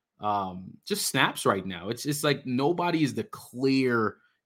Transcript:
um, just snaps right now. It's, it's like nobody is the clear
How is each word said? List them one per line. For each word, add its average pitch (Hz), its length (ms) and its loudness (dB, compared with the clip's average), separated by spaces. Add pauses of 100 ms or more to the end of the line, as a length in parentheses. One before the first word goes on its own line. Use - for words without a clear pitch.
(200)
um, 95 460 -2 (200)
just - 220 -2
snaps - 380 2
right 98 200 2
now. 90 220 -8
It's, 120 180 -6
it's 147 180 -4
like 143 220 0
nobody 165 580 0
is 120 100 2
the 107 100 -4
clear 127 960 0 (280)